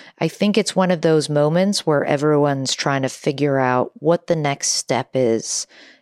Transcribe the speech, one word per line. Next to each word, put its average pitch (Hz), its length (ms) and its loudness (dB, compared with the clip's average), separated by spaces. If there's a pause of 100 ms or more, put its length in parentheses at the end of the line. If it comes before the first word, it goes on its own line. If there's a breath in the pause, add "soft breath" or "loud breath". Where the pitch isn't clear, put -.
(180 loud breath)
I 160 80 -2
think 202 320 0
it's - 160 -2
one 185 160 2
of 165 120 0
those 156 260 2
moments 160 580 0
where 147 180 2
everyone's 143 720 0
trying 139 280 -2
to 131 60 -2
figure 139 500 -2
out 127 360 0
what 165 320 0
the 175 80 0
next 147 360 -4
step - 440 -4
is 117 540 -2 (340 loud breath)